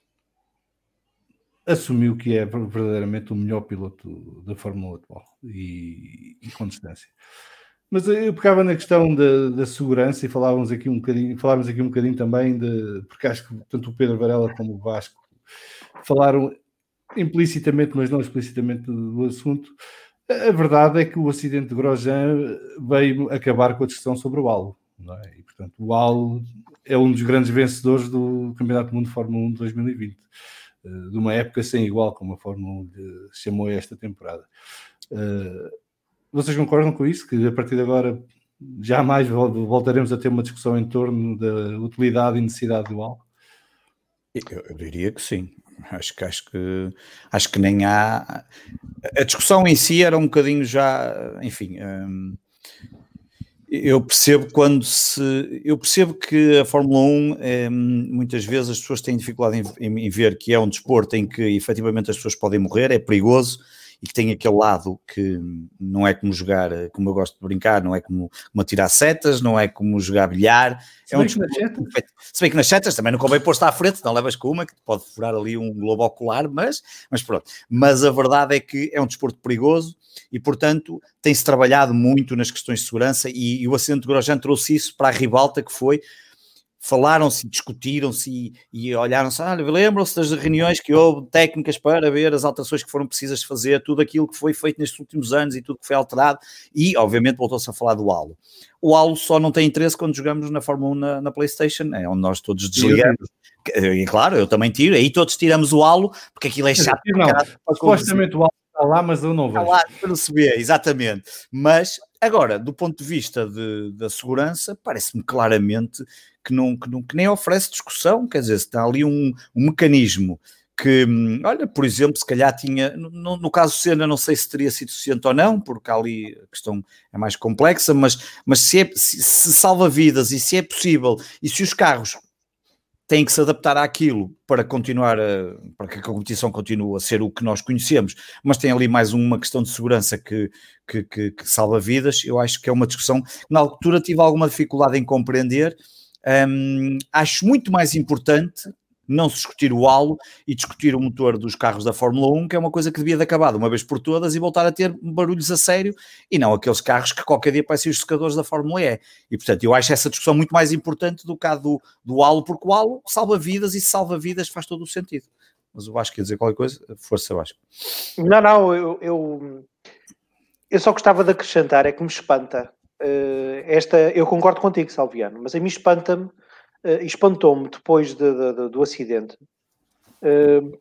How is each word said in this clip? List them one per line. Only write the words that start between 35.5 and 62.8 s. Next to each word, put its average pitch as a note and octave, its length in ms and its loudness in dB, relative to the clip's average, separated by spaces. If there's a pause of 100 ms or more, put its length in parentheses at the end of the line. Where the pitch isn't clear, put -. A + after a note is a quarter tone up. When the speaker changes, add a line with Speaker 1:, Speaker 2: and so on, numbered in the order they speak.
Speaker 1:
vocês C#3+ 240 -4
concordam D3+ 360 0
com C#3+ 160 -2
isso? E3+ 200 -4
Que A#2+ 200 0
a A#2 40 0
partir A#2+ 220 -6
de B2 80 0
agora B2 420 -2 (560)
jamais C3 480 2
vol-, A#2 380 -2
voltaremos B2 480 0
a A#2 40 -2
ter B2+ 100 -6
uma A#2+ 160 0
discussão A#2+ 340 -4
em A2+ 100 -2
torno A#2+ 480 -4
da G#2+ 440 -6
utilidade A#2+ 580 0
e A#2+ 40 0
necessidade A2+ 520 -4
do G#2+ 80 -10
halo? A#2 160 -12 (1200)
Speaker 2:
Eu, F#2+ 340 -12
eu D#2+ 80 -18
diria E2+ 340 -6
que - 120 -16
sim. F#2+ 260 -8 (420)
Acho F2 220 -12
que, - 120 -10
acho - 260 -12
que, F#2 420 -8 (380)
acho - 180 -2
que - 80 -4
nem G2+ 280 2
há, G#2+ 580 -2 (720)
a C#3+ 60 2
discussão F#3 420 2
em D#3+ 120 6
si E3+ 260 4
era E3 140 4
um D#3+ 60 2
bocadinho C#3+ 420 2
já, A#2+ 760 -2
enfim, F#2+ 400 -12
hum, F#2+ 540 -10 (1300)
eu C#3 320 2
percebo C3+ 500 2
quando C#3+ 320 4
se, - 800 -4
eu D3+ 140 0
percebo F3 380 0
que D3+ 440 4
a C3+ 60 4
Fórmula C3+ 340 2
um, D3 320 4
hum, B2 800 -2
muitas B2 320 -4
vezes B2 280 -2
as A#2 100 -6
pessoas B2 180 -6
têm B2+ 160 -4
dificuldade A2+ 480 -2 (160)
em, A2+ 80 -6
em, A2 180 -4
em G#2 40 -2
ver G#2 280 2
que A#2 160 -2
é A#2 60 6
um A2 80 2
desporto A2+ 480 0
em G#2+ 100 0
que A2+ 180 -6
efetivamente A2 680 -2
as G2+ 60 -4
pessoas - 180 -6
podem G#2 240 0
morrer, A#2 320 0